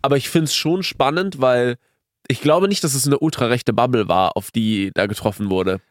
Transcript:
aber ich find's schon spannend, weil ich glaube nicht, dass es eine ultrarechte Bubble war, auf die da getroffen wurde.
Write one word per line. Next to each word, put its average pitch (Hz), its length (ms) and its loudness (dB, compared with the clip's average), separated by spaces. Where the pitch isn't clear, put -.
aber 139 160 2
ich - 120 -4
find's 160 260 0
schon 175 280 -2
spannend, 160 580 -2
weil 123 340 2
ich 127 120 -2
glaube 170 260 4
nicht, 202 160 -2
dass 147 100 -2
es 131 120 -2
eine 139 140 2
ultrarechte 123 540 0
Bubble 117 340 2
war, 90 280 2
auf - 160 -6
die 107 420 -2
da 98 120 0
getroffen 104 440 -4
wurde. 92 300 0